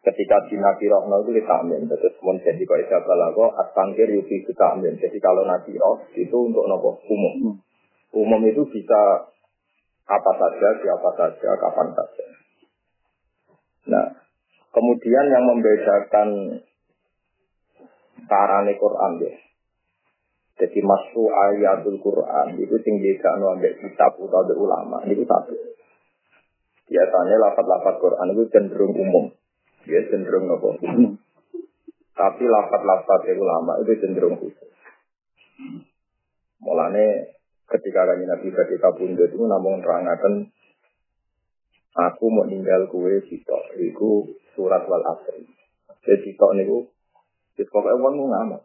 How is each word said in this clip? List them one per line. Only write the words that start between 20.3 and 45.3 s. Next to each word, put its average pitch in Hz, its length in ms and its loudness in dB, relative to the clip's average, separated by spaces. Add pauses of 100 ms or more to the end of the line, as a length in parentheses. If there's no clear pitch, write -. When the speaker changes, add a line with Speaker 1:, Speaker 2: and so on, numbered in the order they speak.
Speaker 1:
Jadi 92 240 0
masuk 98 480 0
ayatul 101 720 2
Quran - 560 -2
itu - 240 -2
sing 104 160 0
bedakno 95 560 0
ambek - 240 -2
kitab - 400 0
utawa 92 260 0
ambek - 140 -2
ulama, 92 380 -2 (100)
niku - 160 0
satu. - 320 0 (1400)
Biasanya 92 480 4
lafaz-lafaz 95 640 2
Quran 90 320 0
itu 113 160 2
cenderung 101 420 2
umum. - 380 2 (520)
Ya 82 240 0
cenderung 92 400 -2
apa? - 320 -4
Speaker 2:
Hmm. - 400 0 (960)
Speaker 1:
Tapi 98 320 0
lafaz-lafaz 101 880 0
ulama 85 480 -2
itu 107 160 0
cenderung 92 400 -2
khusus. - 320 -14 (1900)
Mulane 95 720 0 (320)
ketika 92 400 0
Kanjeng 90 240 -2
Nabi 87 240 -6
badhe 90 240 -2
kabundut 90 480 0
itu 110 160 -4
namung 95 400 -2
nerangaken, 92 640 -2 (1500)
"Aku 90 320 0
mau 107 160 2
ninggal 95 400 0
kue 92 400 -2
sitok." - 480 -8
Iku 104 560 -2 (240)
surat 92 320 0
Wal 90 160 0
Asr. - 320 -8 (720)